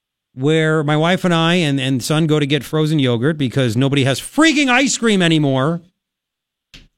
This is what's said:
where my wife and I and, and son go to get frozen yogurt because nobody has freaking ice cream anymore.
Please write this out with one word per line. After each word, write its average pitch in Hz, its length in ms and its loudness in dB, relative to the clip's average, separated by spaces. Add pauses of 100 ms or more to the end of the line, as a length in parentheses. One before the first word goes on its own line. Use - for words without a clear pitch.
(340)
where 156 480 0
my 147 140 0
wife 170 280 0
and 180 80 0
I 165 220 2
and, 147 260 0
and 131 220 -2
son 160 240 0
go 151 140 2
to 147 60 -2
get 139 180 -2
frozen 156 340 -2
yogurt 131 400 0
because 127 380 -2
nobody 135 260 0
has 131 180 -2
freaking 294 480 0
ice 254 300 0
cream 208 240 2
anymore. 156 600 0 (1160)